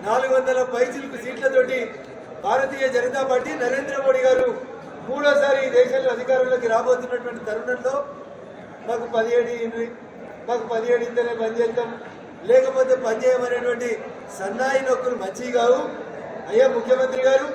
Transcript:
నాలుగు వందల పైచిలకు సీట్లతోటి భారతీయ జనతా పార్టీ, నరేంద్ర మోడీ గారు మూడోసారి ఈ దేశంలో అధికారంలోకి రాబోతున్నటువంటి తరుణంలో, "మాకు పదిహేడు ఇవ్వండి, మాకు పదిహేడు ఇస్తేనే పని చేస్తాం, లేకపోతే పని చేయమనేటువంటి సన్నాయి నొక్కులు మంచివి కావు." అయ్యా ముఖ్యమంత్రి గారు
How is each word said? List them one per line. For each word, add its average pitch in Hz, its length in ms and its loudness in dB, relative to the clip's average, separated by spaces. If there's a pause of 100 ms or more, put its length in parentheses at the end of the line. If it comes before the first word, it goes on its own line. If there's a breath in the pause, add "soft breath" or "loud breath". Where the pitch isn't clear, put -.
నాలుగు 262 280 2
వందల 254 280 2
పైచిలకు 247 600 -2
సీట్లతోటి 254 640 0 (540)
భారతీయ 262 440 0
జనతా 247 340 0
పార్టీ, 254 280 0
నరేంద్ర 269 560 -2
మోడీ 262 120 6
గారు 254 420 4 (480)
మూడోసారి 277 580 2
ఈ 254 40 -2
దేశంలో 254 400 4
అధికారంలోకి 254 580 2
రాబోతున్నటువంటి 240 760 0
తరుణంలో, 247 640 -4 (840)
"మాకు 233 180 -4 (100)
పదిహేడు 233 320 2
ఇవ్వండి, 233 420 -4 (580)
మాకు 226 180 -2
పదిహేడు 233 360 0
ఇస్తేనే 233 320 -2
పని 220 260 -2
చేస్తాం, 226 400 0 (440)
లేకపోతే 262 520 4
పని 240 300 -2
చేయమనేటువంటి 247 720 0 (400)
సన్నాయి 254 440 0
నొక్కులు 254 320 0
మంచివి 214 380 -6
కావు." 233 540 2 (400)
అయ్యా 247 220 4
ముఖ్యమంత్రి 254 540 2
గారు 269 220 6 (100)